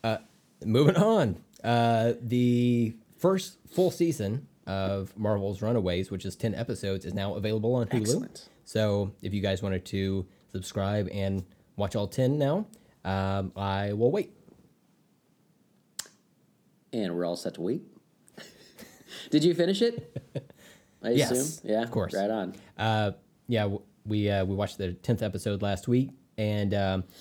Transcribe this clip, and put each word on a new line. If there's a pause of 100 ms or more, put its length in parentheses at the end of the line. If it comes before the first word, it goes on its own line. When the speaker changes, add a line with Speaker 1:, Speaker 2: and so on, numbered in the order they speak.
Speaker 1:
uh, (480)
moving
on. (260)
Uh,
the (240)
first (100)
full
season (200)
of
Marvel's
Runaways,
which
is
ten
episodes,
is
now
available
on
Hulu.
Speaker 2:
Excellent. (160)
Speaker 1:
So (100)
if
you
guys
wanted
to (260)
subscribe
and (320)
watch
all
ten
now, (380)
um,
I
will
wait. (2500)
Speaker 2:
And
we're
all
set
to
wait. (760)
<laughs>
Did
you
finish
it? (180)
Speaker 1:
<laughs> (500)
Speaker 2:
I
Speaker 1:
Yes,
Speaker 2:
assume.
Yeah,
Speaker 1:
of
course.
Speaker 2:
right
on. (220)
Speaker 1:
Uh, (340)
yeah,
w-, (220)
we,
uh,
we
watched
the
tenth
episode
last
week, (280)
and,
um, (160)